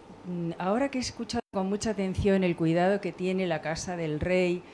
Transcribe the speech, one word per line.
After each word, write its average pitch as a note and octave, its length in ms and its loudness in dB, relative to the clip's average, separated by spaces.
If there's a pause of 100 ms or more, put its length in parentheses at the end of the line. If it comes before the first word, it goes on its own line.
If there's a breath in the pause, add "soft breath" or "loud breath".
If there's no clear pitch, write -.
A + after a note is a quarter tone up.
(260)
mm, E3+ 320 -4
ahora A3+ 320 0
que C4 80 -4
he - 20 -2
escuchado A#3 400 -6 (140)
con F#3+ 160 0
mucha G#3 200 -2
atención G3 540 2
el F3 100 2
cuidado F3 460 2
que F3+ 120 -4
tiene F#3 340 0
la D#3 160 -2
Casa D#3+ 340 -4
del D#3 240 -2
Rey F3+ 420 2 (120)